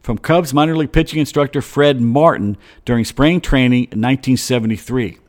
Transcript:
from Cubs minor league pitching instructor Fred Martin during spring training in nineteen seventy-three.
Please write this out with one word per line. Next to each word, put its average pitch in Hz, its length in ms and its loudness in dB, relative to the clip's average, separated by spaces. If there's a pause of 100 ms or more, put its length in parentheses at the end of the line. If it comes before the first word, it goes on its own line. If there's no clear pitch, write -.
from 113 180 -6
Cubs 160 360 0
minor 160 220 2
league 147 160 -2
pitching 156 260 0
instructor 143 440 -2
Fred 143 380 0
Martin 117 560 2 (280)
during 117 200 0
spring 165 360 0
training 123 500 2
in 110 100 -6
nineteen 127 360 0
seventy-three. 113 800 -4 (100)